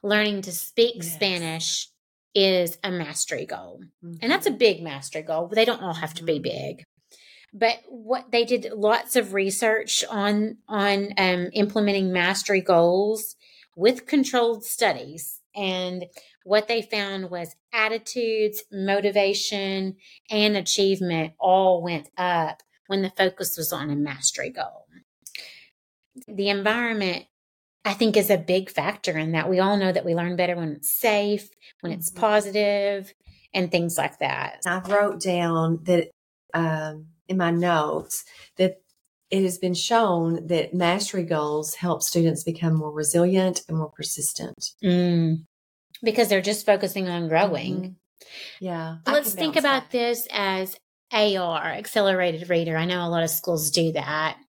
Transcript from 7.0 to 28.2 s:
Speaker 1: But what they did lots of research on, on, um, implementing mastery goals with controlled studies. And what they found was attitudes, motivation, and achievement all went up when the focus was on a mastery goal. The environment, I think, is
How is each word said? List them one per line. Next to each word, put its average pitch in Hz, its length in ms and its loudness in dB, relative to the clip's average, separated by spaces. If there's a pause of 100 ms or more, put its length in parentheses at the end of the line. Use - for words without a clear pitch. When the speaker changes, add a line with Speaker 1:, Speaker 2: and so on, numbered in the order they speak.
Speaker 1:
But 226 240 2 (100)
what 233 440 -6
they 233 120 4
did 226 300 0
lots 214 420 2
of 202 160 0
research 202 760 0
on, 208 480 0 (100)
on, 202 480 0
um, 180 380 2
implementing 202 580 2
mastery 185 480 0
goals 190 760 2 (400)
with 233 320 2
controlled 240 600 2
studies. - 760 -2 (140)
And 185 500 -4 (400)
what 208 240 2
they 226 140 0
found 196 480 -4
was 170 260 -8 (160)
attitudes, 220 1000 -2
motivation, 196 1300 0 (340)
and 214 280 2
achievement 185 800 0
all 185 440 6
went 170 360 -4
up 175 440 0 (260)
when 196 120 0
the 185 160 -2
focus 185 400 0
was 160 160 -4
on 151 160 -6
a 143 80 -2
mastery 143 540 -4
goal. - 340 -10 (1400)
The 196 220 -2
environment, 208 720 0 (600)
I 202 100 0
think, 214 220 2
is 202 140 4